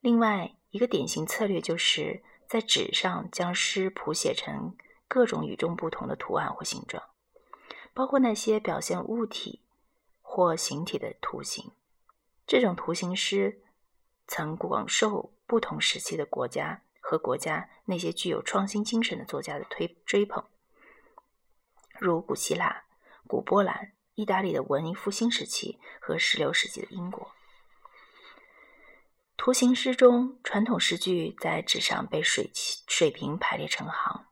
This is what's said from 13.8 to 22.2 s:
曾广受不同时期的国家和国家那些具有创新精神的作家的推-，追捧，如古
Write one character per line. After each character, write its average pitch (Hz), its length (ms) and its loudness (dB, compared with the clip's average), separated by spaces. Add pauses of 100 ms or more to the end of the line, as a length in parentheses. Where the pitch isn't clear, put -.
曾 156 320 -4
广 - 320 -2
受 - 420 0 (140)
不 233 140 2
同 156 200 -4
时 - 200 0
期 - 180 -6
的 147 80 -2
国 - 220 -4
家 151 340 -6 (180)
和 - 200 -2
国 - 180 -2
家 156 320 -4 (160)
那 185 120 -2
些 175 140 -2
具 180 180 -4
有 156 120 -2
创 196 260 -2
新 208 160 -2
精 226 180 0
神 226 160 -2
的 - 60 -10
作 - 200 -6
家 147 160 -6
的 - 60 -10
推-， - 220 -4 (180)
追 202 200 4
捧， - 180 -8 (1600)
如 170 200 2
古 - 160 -4